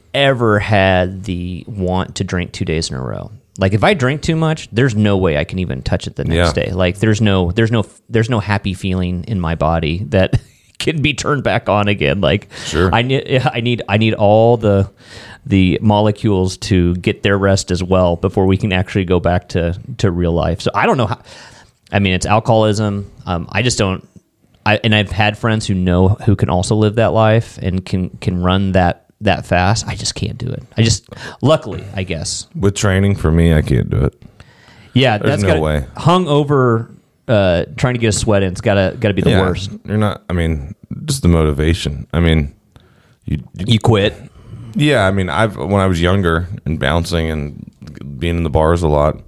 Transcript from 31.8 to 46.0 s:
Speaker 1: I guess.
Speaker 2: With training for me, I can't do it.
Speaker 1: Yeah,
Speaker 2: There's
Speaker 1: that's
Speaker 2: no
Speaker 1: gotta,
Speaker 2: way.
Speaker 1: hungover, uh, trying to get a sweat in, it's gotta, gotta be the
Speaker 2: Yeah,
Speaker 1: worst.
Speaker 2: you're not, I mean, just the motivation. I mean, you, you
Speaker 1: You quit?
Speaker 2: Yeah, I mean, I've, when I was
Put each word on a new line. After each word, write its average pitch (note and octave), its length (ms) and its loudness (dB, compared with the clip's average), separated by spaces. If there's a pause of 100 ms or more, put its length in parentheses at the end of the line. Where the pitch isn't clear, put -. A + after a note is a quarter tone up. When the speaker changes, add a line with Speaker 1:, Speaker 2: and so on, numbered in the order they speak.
Speaker 1:
I G2 80 -4
guess. F2+ 520 -8
Speaker 2:
With G2+ 200 0
training G2 420 2
for D#2 140 0
me, E2 240 4
I D2+ 80 4
can't - 280 0
do - 140 -2
it. - 160 -4 (720)
Speaker 1:
Yeah, A#2+ 240 4
Speaker 2:
There's G#2+ 120 0
Speaker 1:
that's A#2+ 120 0
Speaker 2:
no F#2+ 60 2
Speaker 1:
gotta, E2+ 120 2
Speaker 2:
way. D2+ 260 0 (100)
Speaker 1:
hungover, C#3+ 960 2 (340)
uh, F#2+ 380 2 (100)
trying B2+ 180 0
to A#2+ 60 -4
get A2+ 80 2
a G#2 40 2
sweat G2+ 300 0
in, F#2 100 -2
it's F2+ 100 -8
gotta, G2 360 0
gotta G#2+ 160 0
be F#2+ 80 0
the - 80 2
Speaker 2:
Yeah, F#2+ 120 4
Speaker 1:
worst. F#2 280 -2 (140)
Speaker 2:
you're G#2 140 -4
not, G#2 320 -2
I - 20 -2
mean, E2 420 -2 (300)
just C#3 180 -4
the F2 60 4
motivation. D#2 840 0
I E2 60 2
mean, D#2+ 340 2 (720)
you, - 120 -4 (160)
you F#2+ 140 -10
Speaker 1:
You A2 100 4
quit? G#2+ 360 2 (600)
Speaker 2:
Yeah, C#3 320 2
I F#2+ 40 4
mean, F#2+ 180 -2
I've, F#2+ 280 0
when F#2+ 240 0
I F#2+ 60 2
was F2 160 0